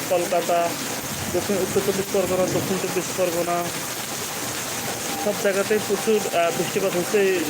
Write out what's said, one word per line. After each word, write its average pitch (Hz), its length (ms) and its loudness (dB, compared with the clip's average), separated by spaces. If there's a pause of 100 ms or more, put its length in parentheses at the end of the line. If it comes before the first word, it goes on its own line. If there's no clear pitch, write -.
কলকাতা, 170 600 2 (640)
দক্ষিণ, 180 220 0
উত্তর 190 320 0
চব্বিশ 190 260 0
পরগনা, 185 320 2
দক্ষিণ 175 380 0
চব্বিশ 180 220 -2 (120)
পরগনা, 175 460 0 (1600)
সব 208 80 0 (100)
জায়গাতেই 202 440 2
প্রচুর, 208 500 2
আহ, 170 200 4
বৃষ্টিপাত 185 400 0
হচ্ছে। 180 220 2
এই 190 200 4 (100)